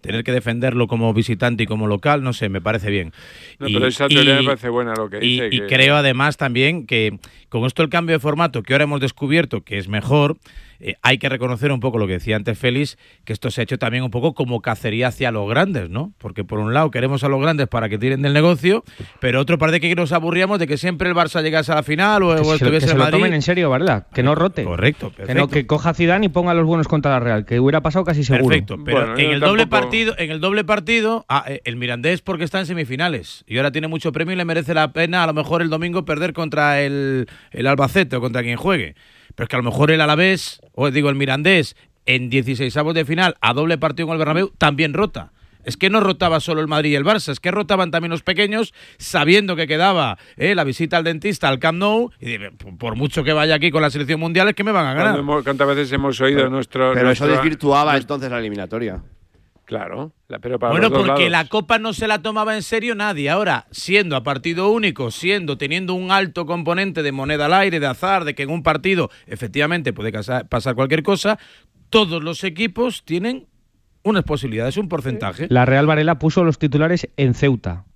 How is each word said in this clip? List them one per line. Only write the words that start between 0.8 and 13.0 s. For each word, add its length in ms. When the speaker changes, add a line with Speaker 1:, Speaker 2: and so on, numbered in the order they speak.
Speaker 1:
como 260
visitante 500
y 20
como 220
local, 360
no 100
sé, 160
me 120
parece 300
bien. 220
Speaker 2:
No, 100
Speaker 1:
Y, 60
Speaker 2:
pero 140
esa 220
teoría 260
Speaker 1:
y, 40
Speaker 2:
me 40
parece 260
buena 260
lo 140
que 80
Speaker 1:
y, 120
Speaker 2:
dice, 100
Speaker 1:
y 100
Speaker 2:
que 60
Speaker 1:
creo 280
además 420
también 480
que 320
con 160
esto 160
el 80
cambio 260
de 40
formato 440
que 100
ahora 100
hemos 160
descubierto 600
que 160
es 100
mejor, 500
eh, 220
hay 160
que 100
reconocer 420
un 80
poco 200
lo 60
que 80
decía 220
antes 240
Félix, 380